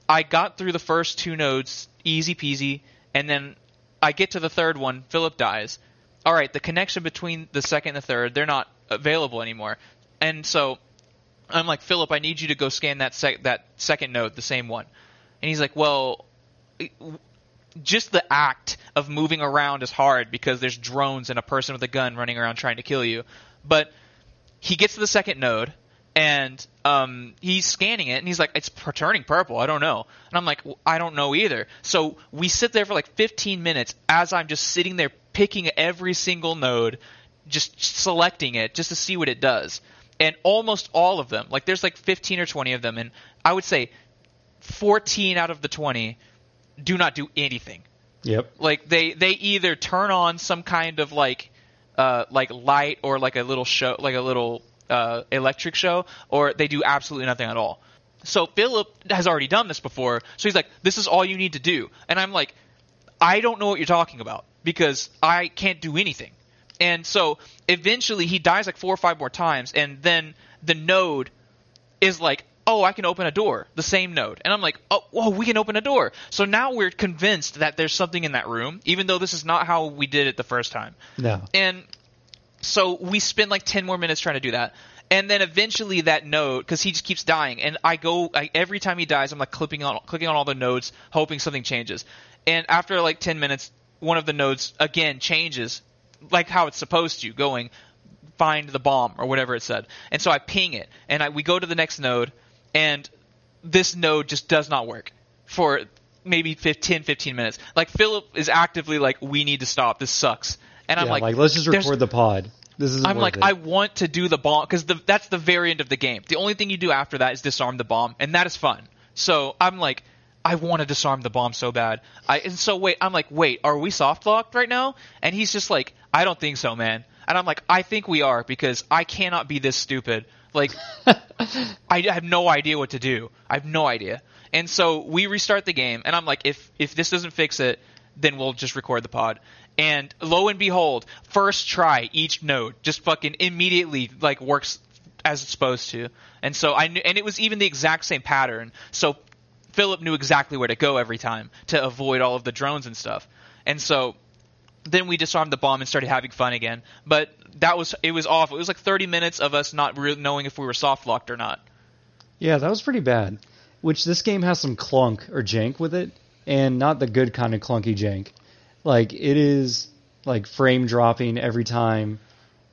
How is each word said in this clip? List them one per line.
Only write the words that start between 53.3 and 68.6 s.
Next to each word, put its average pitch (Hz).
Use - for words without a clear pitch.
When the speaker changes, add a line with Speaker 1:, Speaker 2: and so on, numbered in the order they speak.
Speaker 1:
a 123
little 127
show, 127
like, 131
a 127
little, 123
uh, 117
electric 135
show, 180
or 143
they 151
do 147
absolutely 139
nothing 123
at 117
all. 110
So 170
Philip 214
has 180
already 151
done 208
this 156
before, 123
so -
he's 202
like, -
"This 262
is 208
all 185
you 190
need 185
to 151
do." 143
And 175
I'm 190
like, 170
"I 180
don't 233
know 208
what 196
you're 156
talking 170
about, 110
because 160
I 170
can't 185
do 156
anything." 190
And 170
so 165
eventually 190
he 180
dies, 180